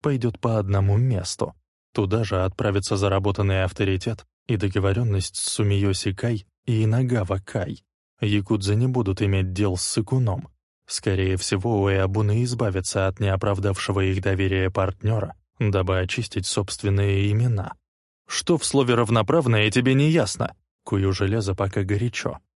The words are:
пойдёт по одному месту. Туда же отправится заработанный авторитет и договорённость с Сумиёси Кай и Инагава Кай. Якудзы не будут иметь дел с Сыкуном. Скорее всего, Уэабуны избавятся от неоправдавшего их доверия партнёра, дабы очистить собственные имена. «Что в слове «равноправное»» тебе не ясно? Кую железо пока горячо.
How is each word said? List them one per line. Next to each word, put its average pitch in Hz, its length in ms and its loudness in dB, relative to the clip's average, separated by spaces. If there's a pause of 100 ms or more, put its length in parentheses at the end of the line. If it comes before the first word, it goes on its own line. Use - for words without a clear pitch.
пойдёт 123 380 -2
по 113 180 0
одному 98 380 2
месту. 113 580 -2 (380)
Туда 107 320 0
же 92 200 -2
отправится 98 520 -2
заработанный 98 680 0
авторитет 95 640 -4 (220)
и 117 80 0
договорённость 98 800 0
с - 160 -6
Сумиёси 101 600 0
Кай 117 320 -4 (220)
и 110 160 2
Инагава 110 560 0
Кай. - 460 -6 (360)
Якудзы 104 540 0
не 120 120 2
будут 120 340 0
иметь 95 320 0
дел 95 240 0
с - 60 -4
Сыкуном. 113 680 -2 (380)
Скорее 95 500 0
всего, 101 460 0
Уэабуны 101 640 2
избавятся 101 640 -2
от 95 120 -6
неоправдавшего 98 800 0
их 95 220 0
доверия 95 480 0
партнёра, 101 640 -2 (240)
дабы 95 400 2
очистить 92 480 -4
собственные 98 840 0
имена. 110 440 0 (520)
«Что - 300 0
в - 80 -2
слове 123 300 2
«равноправное»» 117 760 2
тебе 123 240 2
не 147 160 4
ясно? - 440 0 (300)
Кую 98 280 0
железо 101 420 0
пока 98 280 -2
горячо. 104 560 -4 (200)